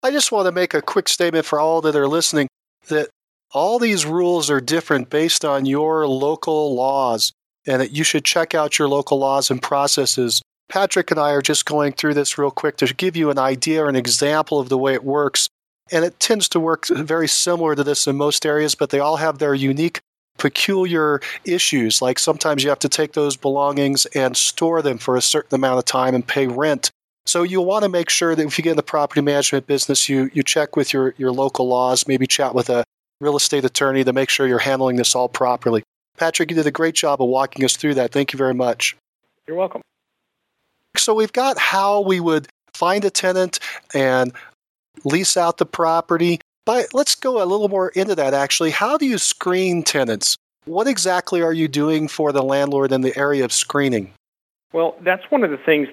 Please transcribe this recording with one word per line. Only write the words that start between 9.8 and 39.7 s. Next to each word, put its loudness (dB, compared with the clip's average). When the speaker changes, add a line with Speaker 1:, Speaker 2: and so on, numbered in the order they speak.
Speaker 1:
Patrick 0
and 0
I 2
are 2
just 0
going -2
through 0
this 0
real 0
quick -4
to 0
give -4
you 2
an 0
idea 0
or 0
an 0
example 0
of -4
the 2
way 0
it -4
works. -2
And 2
it -6
tends 0
to 0
work -2
very 0
similar 0
to 2
this 0
in 2
most 0
areas, 0
but -2
they 0
all 0
have -2
their 0
unique, -2
peculiar 0
issues. 0
Like, 0
sometimes 0
you 0
have 0
to -2
take -2
those 0
belongings 0
and 0
store 0
them 0
for 0
a 0
certain 0
amount 2
of -2
time 0
and 0
pay 0
rent. -2
So -2
you'll 0
want 0
to 2
make -2
sure 0
that 2
if -4
you -2
get 2
in -2
the 2
property -2
management 0
business, 0
you, 0
you 0
check -2
with 0
your, 0
your -2
local -2
laws, 0
maybe 0
chat -2
with 0
a 0
real 0
estate 0
attorney 0
to 2
make 0
sure 0
you're 2
handling 0
this 0
all 0
properly. 0
Patrick, -2
you -4
did 2
a 0
great -2
job 2
of 2
walking -2
us 2
through -2
that. 0
Thank -2
you -8
very 2
much. -2
Speaker 2:
You're -8
welcome. -4